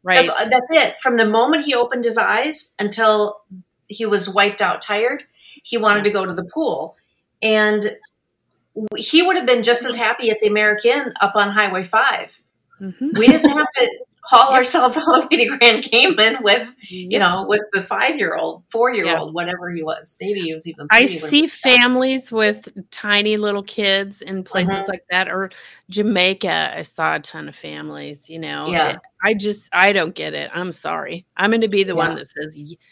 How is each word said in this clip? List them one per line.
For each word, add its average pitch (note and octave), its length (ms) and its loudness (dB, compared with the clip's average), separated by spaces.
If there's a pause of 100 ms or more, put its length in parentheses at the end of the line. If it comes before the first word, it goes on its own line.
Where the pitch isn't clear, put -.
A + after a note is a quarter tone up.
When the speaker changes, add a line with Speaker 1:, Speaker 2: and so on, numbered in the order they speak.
Speaker 1:
That's, F3+ 240 6
Speaker 2:
Right. A3 220 0
Speaker 1:
that's B3+ 220 2
it. D4 280 2
From A#3+ 160 0
the A3+ 100 4
moment C4 380 2
he C#4+ 100 -2
opened A#3+ 300 0
his A3+ 140 0
eyes A3+ 600 -2
until G#3 600 0 (480)
he A3 180 -6
was G3 260 0
wiped G3+ 300 0
out F3+ 180 -2
tired, A#3 440 -4 (380)
he - 140 -8
wanted G#3 280 2
to G#3 60 4
go G3 140 -2
to F3+ 80 -6
the F3+ 120 -6 (100)
pool. E3+ 420 -4 (460)
And G#3+ 540 0 (760)
w-, G#3+ 220 -8
he D#4+ 260 2
would F4+ 140 2
have B3 100 -2
been A#3+ 160 2
just A#3+ 220 2
as A3+ 120 -2
happy A3+ 340 -2
at G#3+ 100 -2
the A3 60 0
American G#3+ 760 0
up G3+ 160 0
on G3+ 140 2
Highway G3 340 0
five. - 560 -2 (400)
Speaker 2:
Mm-hmm. G3 380 -6
Speaker 1:
We A3+ 80 6
didn't D4+ 240 6
have D4+ 260 -2
to A#3+ 120 2 (160)
Speaker 2:
<laughs> - 200 -20
Speaker 1:
haul B3+ 260 6
Speaker 2:
Yep. C4+ 80 4
Speaker 1:
ourselves C#4+ 400 4
all D#4+ 240 4
the - 80 -8
way A#3+ 180 4
to C#4 80 -6
Grand A#3 260 4
Cayman A3+ 600 2
with, A3+ 280 2 (200)
you F3+ 200 -12
Speaker 2:
Yep. G#3 100 0
Speaker 1:
know, F#3+ 280 0
with G#3 140 0 (100)
the F#3+ 100 -2
five-year-old, F#3 880 -4
four-year-old, F3+ 580 0
Speaker 2:
Yeah. D#3 40 -14
Speaker 1:
whatever F3 380 -6
he E3 120 -8
was. - 380 -6
Maybe G3 200 -6
he D#3+ 120 -6
was D#3+ 160 -12
even D3 220 -14
Speaker 2:
I A3+ 160 8
Speaker 1:
three E3+ 140 -2
when D#3 100 -2
Speaker 2:
see C#4+ 120 6
Speaker 1:
we E4 60 0
stopped. - 260 2
Speaker 2:
families B3+ 560 2
with G#3+ 380 -2 (220)
tiny G#3 480 0
little G3+ 260 -2
kids G3 580 -2
in F#3+ 220 -10
places F#3 300 -2
Speaker 1:
Mm-hmm. G3 160 -6
Speaker 2:
like F3+ 200 -10
that, F#3 180 0
or F#3 220 -6 (380)
Jamaica. F#3 880 0
I E3 40 -12
saw D#3 340 -4
a D3 40 -6
ton D3+ 280 -16
of D3 80 -18
families, D3+ 720 -14
you E3 80 -14
know. D3 320 -10
Speaker 1:
Yeah. D#3 200 -2
Speaker 2:
It, - 80 -10 (260)
I G#3+ 100 2
just, G#3 380 -6
I F#3+ 200 4
don't F3 220 -2
get D#3 200 -10
it. D3 200 -10
I'm F3+ 180 -8
sorry. E3 540 -8 (100)
I'm G3 140 0
gonna A3+ 180 2
be G3 140 2
the F#3+ 120 -2
Speaker 1:
Yeah. E3 140 0
Speaker 2:
one E3 80 -4
that C#3 100 -14
says, D#3 320 -14
"Y-, D3 180 -18 (160)